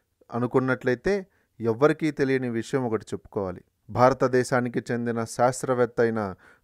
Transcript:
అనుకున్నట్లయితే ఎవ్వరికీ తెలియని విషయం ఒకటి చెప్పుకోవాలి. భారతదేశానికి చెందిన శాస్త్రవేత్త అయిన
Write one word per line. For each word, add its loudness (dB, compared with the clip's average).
అనుకున్నట్లయితే 0
ఎవ్వరికీ 2
తెలియని 0
విషయం -4
ఒకటి -4
చెప్పుకోవాలి. -8
భారతదేశానికి 2
చెందిన -4
శాస్త్రవేత్త 0
అయిన 0